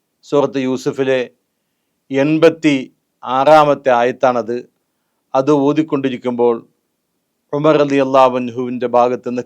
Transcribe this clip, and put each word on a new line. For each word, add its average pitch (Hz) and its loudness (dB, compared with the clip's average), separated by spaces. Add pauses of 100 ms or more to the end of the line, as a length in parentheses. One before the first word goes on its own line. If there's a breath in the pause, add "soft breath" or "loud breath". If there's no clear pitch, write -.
(300)
സൂറത്ത് 139 -2
യൂസുഫിലെ 131 -2 (1000)
എൺപത്തി 156 2 (460)
ആറാമത്തെ 139 2
ആയത്താണത്. 123 -2 (800)
അത് 135 2 (140)
ഓതിക്കൊണ്ടിരിക്കുമ്പോൾ 131 -2 (1000)
ഉമർ 151 2
റളിയല്ലാഹു 135 2
അൻഹുവിൻ്റെ 123 -6
ഭാഗത്തുനിന്ന് 123 -2